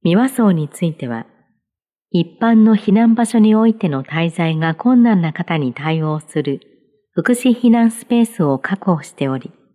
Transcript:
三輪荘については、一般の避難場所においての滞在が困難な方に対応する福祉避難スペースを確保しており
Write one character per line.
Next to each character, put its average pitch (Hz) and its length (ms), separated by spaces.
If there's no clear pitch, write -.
三 175 140
輪 254 120
荘 220 240
に 151 160
つ - 160
い 160 80
て 135 160
は、 117 160
一 170 280
般 233 180
の 220 200
避 208 160
難 226 220
場 233 100
所 226 140
に 214 160
お 220 120
い 220 60
て 214 160
の 135 160
滞 165 260
在 160 280
が 160 160
困 247 280
難 214 200
な 156 100
方 170 240
に 131 160
対 160 300
応 156 180
す - 220
る 139 180
福 185 200
祉 240 260
避 240 120
難 226 200
ス - 140
ペ 233 180
ー 220 40
ス 185 180
を 135 140
確 - 360
保 147 80
し - 100
て 139 160
お 131 100
り - 120